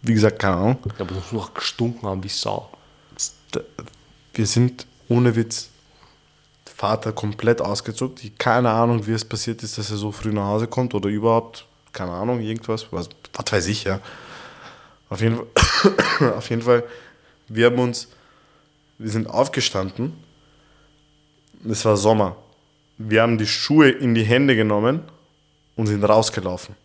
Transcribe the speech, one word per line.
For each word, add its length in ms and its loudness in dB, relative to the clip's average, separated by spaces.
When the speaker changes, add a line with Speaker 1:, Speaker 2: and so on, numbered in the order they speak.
Speaker 1:
wie 120 0
gesagt, 260 4
keine 180 0
Ahnung. 280 2
Speaker 2:
Ja, 140 -6
aber 160 -6
das 160 -10
muss 0 -
noch 220 -8
gestunken 540 -6
haben 160 -4
wie 60 -10
Sau. 400 -6
Speaker 1:
Da, 100 -6
wir 120 0
sind, 400 0
ohne 300 4
Witz, 320 -4
Vater 380 -4
komplett 480 -2
ausgezuckt. 640 -6
Ich, 120 -18
keine 340 2
Ahnung, 360 0
wie 60 -2
es 100 -4
passiert 400 -8
ist, 140 -8
dass 120 -8
er 80 -6
so 140 -6
früh 220 -6
nach 140 0
Hause 200 0
kommt 260 -4
oder 140 -2
überhaupt, 580 0
keine 180 -8
Ahnung, 300 -4
irgendwas, 500 -6
was, 160 -8
was 200 -6
weiß 140 2
ich, 180 -2
ja. 160 -2
Auf 120 -6
jeden 160 2
Fall, 960 2
<coughs> 40 -4
auf 120 -10
jeden 140 -2
Fall, 200 4
wir 200 4
haben 120 4
uns, 300 -2
wir 120 -8
sind 180 -2
aufgestanden. 880 -2
Es 180 -2
war 120 4
Sommer. 380 2
Wir 240 2
haben 160 4
die 100 0
Schuhe 420 6
in 260 2
die 80 4
Hände 320 4
genommen 460 2
und 120 0
sind 160 0
rausgelaufen. 800 2